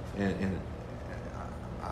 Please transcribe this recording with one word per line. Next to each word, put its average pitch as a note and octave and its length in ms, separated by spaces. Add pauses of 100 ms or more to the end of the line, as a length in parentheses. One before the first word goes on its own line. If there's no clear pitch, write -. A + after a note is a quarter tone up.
(180)
and, G2 220
and F#2+ 200 (1200)
I - 80